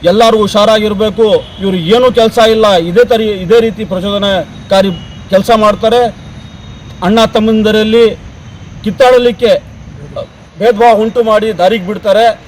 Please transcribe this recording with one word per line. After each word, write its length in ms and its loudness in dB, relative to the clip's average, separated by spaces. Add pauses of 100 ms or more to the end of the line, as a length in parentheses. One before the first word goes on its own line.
(120)
ಎಲ್ಲರೂ 320 2
ಹುಷಾರಾಗಿರಬೇಕು. 840 0 (360)
ಇವ್ರು 140 -2 (180)
ಏನೂ 120 2 (100)
ಕೆಲಸ 200 0 (160)
ಇಲ್ಲ, 120 2 (240)
ಇದೇ 220 2
ತರಿ-, 320 -2
ಇದೇ 220 2
ರೀತಿ 260 -6
ಪ್ರಚೋದನಕಾರಿ 960 -2 (420)
ಕೆಲಸ 180 0 (140)
ಮಾಡ್ತಾರೆ. 380 0 (1040)
ಅಣ್ಣ 140 0 (160)
ತಮ್ಮಂದಿರಲ್ಲಿ 720 2 (760)
ಕಿತ್ತಾಡಲಿಕ್ಕೆ 680 2 (1080)
ಭೇದ 220 2
ಭಾವ 100 6 (120)
ಉಂಟು 260 -2
ಮಾಡಿ 200 0 (120)
ದಾರಿಗೆ 300 0
ಬಿಡ್ತಾರೆ. 340 0 (220)